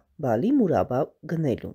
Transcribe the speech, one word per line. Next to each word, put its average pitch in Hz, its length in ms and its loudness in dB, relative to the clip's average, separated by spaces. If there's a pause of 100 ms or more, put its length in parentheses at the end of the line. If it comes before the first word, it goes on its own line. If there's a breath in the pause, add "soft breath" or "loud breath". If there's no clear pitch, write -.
(160)
բալի 131 360 0
մուրաբա 151 460 2 (260)
գնելու"։ 156 520 -4